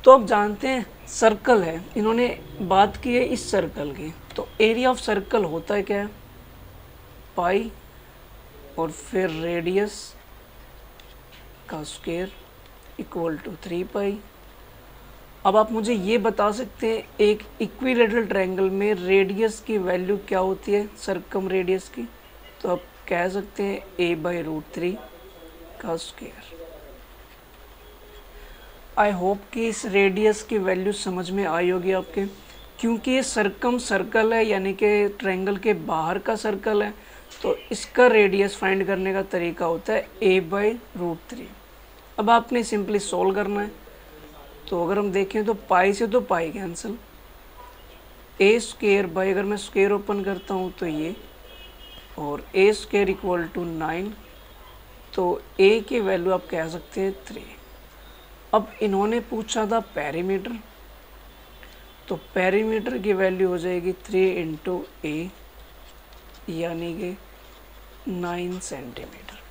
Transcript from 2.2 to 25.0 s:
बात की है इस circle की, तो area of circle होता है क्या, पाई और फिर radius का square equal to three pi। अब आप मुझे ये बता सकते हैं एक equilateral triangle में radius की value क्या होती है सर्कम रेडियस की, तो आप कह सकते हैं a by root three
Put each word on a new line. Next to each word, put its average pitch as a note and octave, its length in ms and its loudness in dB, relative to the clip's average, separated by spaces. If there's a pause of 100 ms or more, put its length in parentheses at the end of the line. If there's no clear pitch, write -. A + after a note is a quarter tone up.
बात G3 360 4
की A#3+ 180 -2
है B3+ 100 4
इस - 260 -4
circle D#3+ 400 -2
की, D#3 220 -10 (220)
तो - 120 -6 (140)
area A#3+ 320 4
of - 100 -4
circle G3+ 480 0
होता E3 240 -4
है G3+ 80 0
क्या, G3+ 240 -2 (1300)
पाई G3 340 0 (1080)
और D#3+ 120 -2
फिर F#3 400 -2
radius E3+ 720 -2 (1700)
का D#3 140 -8
square F3+ 480 -6 (720)
equal E3 380 -4
to G3 240 -12
three F3 200 -6 (100)
pi। G3+ 260 -2 (1300)
अब G3 120 4
आप A3 140 4
मुझे A3+ 220 0
ये G#3 260 0
बता G#3 320 2
सकते A3+ 440 -4
हैं - 80 -6 (160)
एक G#3+ 240 4 (180)
equilateral A#3 680 2
triangle F#3+ 420 0
में G3+ 260 0
radius G3 720 2
की A3 120 0
value F#3 380 0 (100)
क्या F#3+ 120 0
होती F#3+ 320 -2
है G#3 160 0 (100)
सर्कम F#3+ 500 -4
रेडियस F#3 420 0
की, A#3+ 180 -10 (540)
तो A3+ 80 -2
आप F3 120 0 (280)
कह F3 200 0
सकते G3+ 340 -6
हैं G3 160 -4 (200)
a E3+ 240 2
by F3 100 -2 (100)
root D#3 300 -6
three F3+ 200 -4 (880)